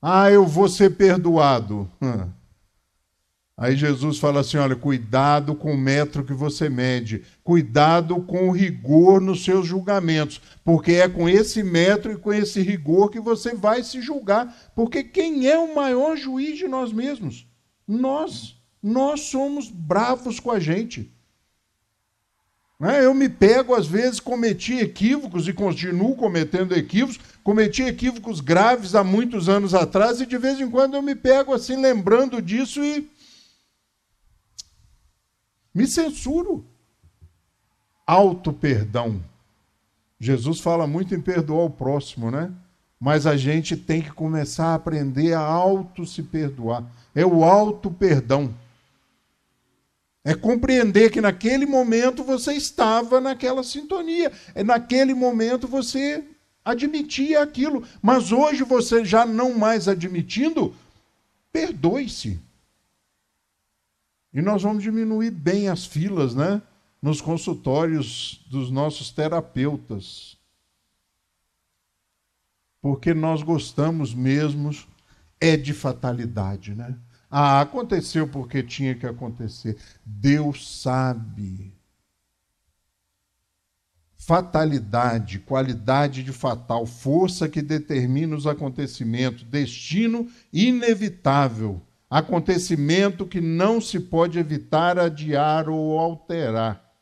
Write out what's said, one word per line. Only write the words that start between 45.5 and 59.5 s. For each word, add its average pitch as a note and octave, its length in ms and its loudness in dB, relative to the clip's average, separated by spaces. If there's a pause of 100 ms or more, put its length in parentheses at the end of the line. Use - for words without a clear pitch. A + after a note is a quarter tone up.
se D#3+ 200 -10
perdoar. B2+ 600 -4 (300)
É E3+ 100 2
o F3 200 6
auto-perdão. E3 1080 2 (1700)
É D#3 120 0
compreender A#3 720 4
que A3+ 100 -2
naquele A3 460 0
momento B3+ 580 2
você C4 300 -2
estava A#3+ 640 2
naquela C4 440 -4
sintonia. E4 680 -4 (220)
É G3 100 -4
naquele B3 520 2
momento B3 520 0
você C4+ 560 -4 (400)
admitia D4 760 -2
aquilo. C#4+ 420 -2 (200)
Mas G3+ 280 4
hoje C4+ 320 2
você A#3+ 400 2
já A3 220 4
não A#3 320 0